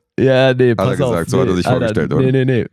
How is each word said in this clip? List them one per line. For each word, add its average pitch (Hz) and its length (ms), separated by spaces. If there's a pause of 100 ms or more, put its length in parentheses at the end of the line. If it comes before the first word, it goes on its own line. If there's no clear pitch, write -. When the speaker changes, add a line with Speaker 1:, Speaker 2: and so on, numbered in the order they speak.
(180)
Speaker 1:
Ja, 131 360
nee, 123 180
Speaker 2:
Hat 101 60
er 95 80
Speaker 1:
pass 98 140
auf. 127 120
Speaker 2:
gesagt, 85 180
so 92 100
hat 92 60
er 92 60
Speaker 1:
Nee, 90 60
Speaker 2:
sich 87 80
Speaker 1:
Alter, - 120
Speaker 2:
vorgestellt, 110 320
Speaker 1:
nee, 147 60
Speaker 2:
oder? 131 160
Speaker 1:
nee, 131 120
nee. 123 280